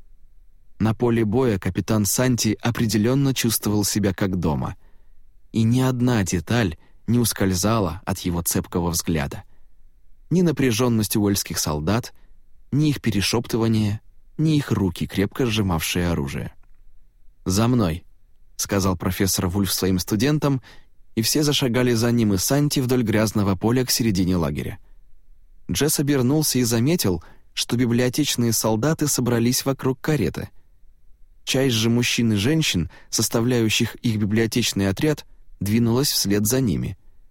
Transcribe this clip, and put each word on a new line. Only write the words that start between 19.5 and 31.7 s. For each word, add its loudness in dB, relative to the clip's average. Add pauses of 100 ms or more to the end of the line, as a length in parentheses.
своим 0
студентам, 0 (540)
и -2
все 2
зашагали 2
за 2
ним 2
и 0
Санти 0
вдоль 2
грязного 2
поля 0
к -4
середине 2
лагеря. -4 (920)
Джесс 0
обернулся 2
и 2
заметил, 0 (300)
что -4
библиотечные 0
солдаты 0
собрались 0
вокруг -2
кареты. -2 (920)
Часть 2